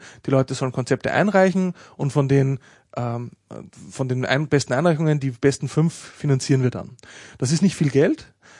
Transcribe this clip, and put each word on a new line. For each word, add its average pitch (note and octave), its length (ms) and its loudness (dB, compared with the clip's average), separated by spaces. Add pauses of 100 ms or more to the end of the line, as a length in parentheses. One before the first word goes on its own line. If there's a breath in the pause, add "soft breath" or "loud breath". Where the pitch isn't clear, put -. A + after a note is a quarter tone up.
(260 loud breath)
die C3 60 -4
Leute C3 220 2
sollen C3 180 -4
Konzepte - 400 -2
einreichen F#3+ 600 2 (220 loud breath)
und C#3+ 180 -4
von C#3 160 2
den, C3+ 300 2 (360 soft breath)
ähm, A#2+ 360 -6 (600)
von C3+ 160 -6
den B2+ 180 -4
ein-, C#3+ 220 0
besten C#3 260 0
Einreichungen, D#3 460 2
die C3+ 120 -4
besten C#3 360 0
fünf D#3+ 260 0
finanzieren C3+ 680 -2
wir B2 60 0
dann. F#2 220 -10 (480 loud breath)
Das B2+ 120 -2
ist D#3+ 100 0
nicht F#3+ 140 2
viel D3 140 0
Geld, F3+ 440 0 (260 loud breath)